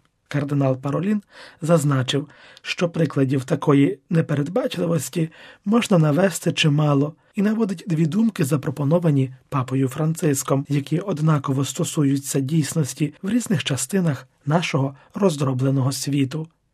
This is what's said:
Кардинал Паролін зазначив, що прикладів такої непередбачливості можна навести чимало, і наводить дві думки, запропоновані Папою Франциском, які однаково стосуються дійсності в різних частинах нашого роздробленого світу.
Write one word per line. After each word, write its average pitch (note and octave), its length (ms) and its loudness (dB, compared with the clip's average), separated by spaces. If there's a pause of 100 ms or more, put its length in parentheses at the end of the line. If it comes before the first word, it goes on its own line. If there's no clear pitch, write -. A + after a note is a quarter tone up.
(280)
Кардинал C#3 480 0
Паролін D#3 460 -2 (400)
зазначив, C#3+ 680 2 (340)
що - 260 -4
прикладів C#3 560 0
такої C#3+ 540 2 (120)
непередбачливості E3 1160 -2 (360)
можна G3+ 340 2
навести D#3+ 540 2
чимало, D3 640 2 (200)
і G3+ 80 -2
наводить G#3 440 -2
дві E3 200 0
думки, G3+ 380 0
запропоновані C#3+ 880 0 (140)
Папою C3 400 0
Франциском, D#3 800 0
які C#3+ 300 -2
однаково D3 680 0
стосуються C#3 760 -2
дійсності D3 840 -2
в F#3+ 80 -4
різних A3+ 340 0
частинах D#3+ 640 -2 (180)
нашого C#3+ 500 0 (180)
роздробленого C#3 800 0
світу. C#3+ 560 -4 (260)